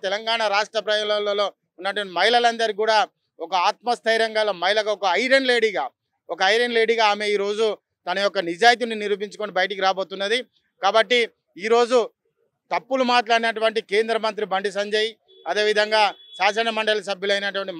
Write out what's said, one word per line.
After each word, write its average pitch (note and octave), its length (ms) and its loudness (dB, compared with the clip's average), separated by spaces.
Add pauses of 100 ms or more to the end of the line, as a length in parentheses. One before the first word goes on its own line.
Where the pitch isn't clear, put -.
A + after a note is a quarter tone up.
తెలంగాణ A3+ 380 -4 (100)
రాష్ట్ర G#3 360 -2
ప్రజలలో G#3 580 -2 (320)
ఉన్నటువంటి G3 400 -6
మహిళలందరికీ A3+ 640 2
కూడా A3 160 2 (460)
ఒక E3+ 100 -6 (140)
ఆత్మస్థైర్యం A3+ 680 -2
గల G#3+ 140 2 (120)
మహిళగా, G#3 340 2
ఒక F#3 100 -4 (160)
ఐరన్ C4 280 2
లేడీగా, G#3+ 340 0 (480)
ఒక E3+ 80 -8 (120)
ఐరన్ A#3+ 260 0
లేడీగా A3+ 340 2
ఆమె G#3 140 -4 (100)
ఈరోజు G#3 300 -2 (400)
తన F3+ 200 -4
యొక్క G3+ 120 -2 (120)
నిజాయితీని A3+ 520 2
నిరూపించుకొని G3 560 -6
బయటికి F#3+ 280 0
రాబోతున్నది. F#3+ 520 -2 (460)
కాబట్టి A3 340 2 (460)
ఈరోజు A#3 340 4 (760)
తప్పులు B3+ 380 -2
మాట్లాడినటువంటి A3+ 680 0 (100)
కేంద్ర A3+ 240 2 (100)
మంత్రి G#3 280 -4
బండి G3 240 -4
సంజయ్, G#3+ 320 -2 (400)
అదేవిధంగా G#3+ 540 2 (340)
శాసన G#3 300 2 (100)
మండలి G#3+ 320 0
సభ్యులైనటువంటి G3 680 -4